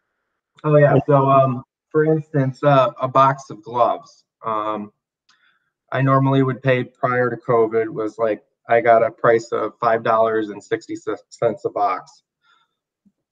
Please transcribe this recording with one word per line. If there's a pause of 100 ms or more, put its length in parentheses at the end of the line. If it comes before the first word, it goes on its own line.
(640)
Oh,
yeah.
So,
um, (280)
for
instance,
uh, (100)
a
box
of
gloves. (180)
Um, (1000)
I
normally
would
pay
prior
to
covid
was,
like, (260)
I
got
a
price
of
five
dollars
and
sixty
cents
a
box. (1080)